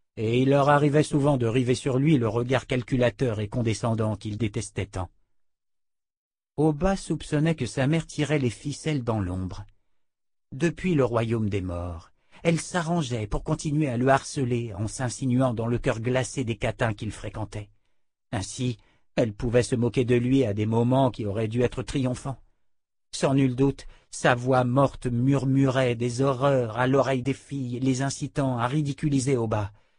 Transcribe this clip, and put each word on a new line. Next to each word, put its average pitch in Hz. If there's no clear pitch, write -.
et 113
il 131
leur 139
arrivait 147
souvent 143
de 120
river 120
sur 131
lui 147
le 117
regard 120
calculateur 123
et 107
condescendant 113
qu'il 107
détestait 107
tant. 90
Oba 156
soupçonnait 156
que 135
sa 127
mère 160
tirait 151
les 127
ficelles 147
dans 113
l'ombre. 92
Depuis 165
le 135
royaume 113
des 98
morts, 87
elle 165
s'arrangeait 156
pour 147
continuer 151
à 123
le 123
harceler 123
en 107
s'insinuant 127
dans 113
le 120
cœur 113
glacé 127
des 113
catins 113
qu'il 104
fréquentait. 104
Ainsi, 117
elle 117
pouvait 120
se 127
moquer 120
de 120
lui 123
à 104
des 107
moments 120
qui 110
auraient 104
dû 113
être 120
triomphants. 127
Sans 139
nul 135
doute, 135
sa 143
voix 127
morte 131
murmurait 131
des 120
horreurs 131
à 127
l'oreille 131
des 135
filles, 127
les 131
incitant 135
à 117
ridiculiser 139
Oba. 110